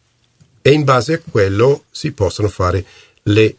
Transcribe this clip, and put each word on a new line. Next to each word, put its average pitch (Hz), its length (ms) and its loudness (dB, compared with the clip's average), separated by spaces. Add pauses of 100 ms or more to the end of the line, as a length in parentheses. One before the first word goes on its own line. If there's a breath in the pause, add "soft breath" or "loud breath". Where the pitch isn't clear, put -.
(600)
e 131 120 4
in 151 100 0
base 131 300 0
a 165 140 -6
quello 113 600 0
si - 220 -10
possono 104 360 -4
fare 92 380 -4 (400 soft breath)
le, 107 340 2